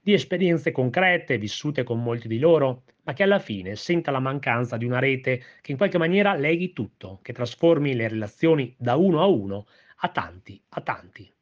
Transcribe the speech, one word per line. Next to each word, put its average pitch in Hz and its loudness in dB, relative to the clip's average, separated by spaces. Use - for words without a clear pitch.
di 202 2
esperienze 170 0
concrete 165 0
vissute 127 -4
con 117 -4
molti 117 -4
di 113 -4
loro, 143 4
ma 147 -8
che 131 -2
alla 196 4
fine 101 -8
senta 165 -2
la 135 0
mancanza 131 -2
di 117 -4
una 123 -2
rete 131 -2
che - -10
in 139 -6
qualche 175 0
maniera 190 2
leghi 170 -2
tutto, 98 -10
che - -14
trasformi 143 0
le 113 -2
relazioni 120 0
da 120 2
uno 170 4
a 185 4
uno 101 0
a 175 -4
tanti 95 -8
a - -8
tanti. - -10